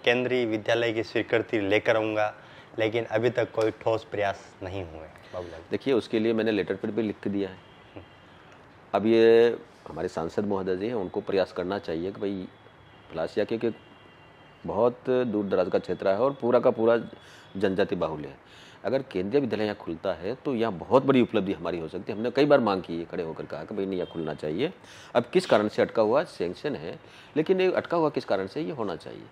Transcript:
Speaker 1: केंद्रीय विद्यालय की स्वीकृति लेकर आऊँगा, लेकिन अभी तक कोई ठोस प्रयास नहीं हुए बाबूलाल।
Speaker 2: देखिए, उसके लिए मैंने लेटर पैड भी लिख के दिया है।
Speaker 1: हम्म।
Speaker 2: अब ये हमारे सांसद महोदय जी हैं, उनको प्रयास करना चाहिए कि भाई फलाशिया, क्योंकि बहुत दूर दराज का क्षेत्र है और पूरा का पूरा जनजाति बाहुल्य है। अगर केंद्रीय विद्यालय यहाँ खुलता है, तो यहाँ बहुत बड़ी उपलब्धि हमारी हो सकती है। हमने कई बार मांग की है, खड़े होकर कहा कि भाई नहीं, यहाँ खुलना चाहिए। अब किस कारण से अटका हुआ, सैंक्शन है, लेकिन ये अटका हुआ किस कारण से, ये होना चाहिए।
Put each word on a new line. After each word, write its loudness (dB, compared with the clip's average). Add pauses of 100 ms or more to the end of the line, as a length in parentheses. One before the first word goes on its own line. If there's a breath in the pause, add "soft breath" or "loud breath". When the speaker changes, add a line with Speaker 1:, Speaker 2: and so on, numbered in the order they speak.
Speaker 1:
केंद्रीय 2
विद्यालय 0
की -2
स्वीकृति 0
लेकर 2
आऊँगा, 0 (460 loud breath)
लेकिन 0
अभी 0
तक -2
कोई 0
ठोस -2
प्रयास -4
नहीं -8
हुए -14 (260)
बाबूलाल। -10 (100)
Speaker 2:
देखिए, -2
उसके 0
लिए 2
मैंने 2
लेटर 0
पैड -6
भी -2
लिख -2
के -2
दिया -2
है। -14
Speaker 1:
हम्म। -20 (880)
Speaker 2:
अब 0
ये 6 (320)
हमारे -6
सांसद -4
महोदय 0
जी -4
हैं, -4
उनको -4
प्रयास 0
करना -4
चाहिए -4
कि -12
भाई -6 (680)
फलाशिया, -2
क्योंकि -2 (920)
बहुत 0
दूर 0
दराज 2
का 0
क्षेत्र -4
है 2
और 0
पूरा 4
का 6
पूरा 4 (560 loud breath)
जनजाति 0
बाहुल्य -4
है। -20 (340 loud breath)
अगर 0
केंद्रीय 0
विद्यालय -2
यहाँ -2
खुलता -6
है, -6
तो -4
यहाँ 0
बहुत 2
बड़ी 6
उपलब्धि 2
हमारी -4
हो -8
सकती -8
है। -6
हमने -4
कई 4
बार 6
मांग 2
की -8
है, -8
खड़े -6
होकर -8
कहा -10
कि -10
भाई -4
नहीं, -4
यहाँ -6
खुलना -6
चाहिए। -4 (420 loud breath)
अब 6
किस 0
कारण 4
से -2
अटका 2
हुआ, 4
सैंक्शन -6
है, -10 (380 loud breath)
लेकिन 2
ये 6
अटका 0
हुआ 4
किस -2
कारण 0
से, -6
ये -6
होना -4
चाहिए। -14